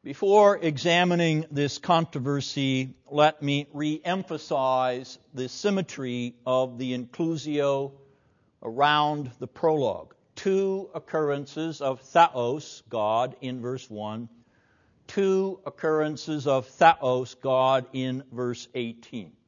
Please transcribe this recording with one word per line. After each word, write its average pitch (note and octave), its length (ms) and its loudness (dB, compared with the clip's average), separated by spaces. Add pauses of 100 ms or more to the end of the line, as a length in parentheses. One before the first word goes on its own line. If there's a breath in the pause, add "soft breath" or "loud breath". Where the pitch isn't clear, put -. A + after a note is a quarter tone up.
Before G3+ 520 6
examining E3+ 920 2
this C#3+ 280 -2
controversy, C3+ 1160 0 (160)
let D3+ 320 4
me C#3+ 300 -2
re-emphasize C#3+ 1500 -2 (160)
the B2+ 140 -6
symmetry C3 840 -4 (120)
of B2+ 320 0
the B2+ 180 -4
inclusio C#3 960 -2 (720 soft breath)
around D3 680 0 (100)
the B2 80 -8
prologue. C3 680 -2 (200)
Two F#3+ 600 -2
occurrences D#3 880 -4
of C3 180 -2
theos, D3 880 2
God, A#2 540 0
in B2+ 180 -8
verse B2 280 -8
one, G#2+ 420 -10 (760 soft breath)
two F#3+ 600 0
occurrences D#3 800 -2
of C3+ 200 2
theos, B2+ 680 2
God, C3 580 2
in C3 400 -6
verse B2 420 -6
eighteen. A#2 580 -10 (160)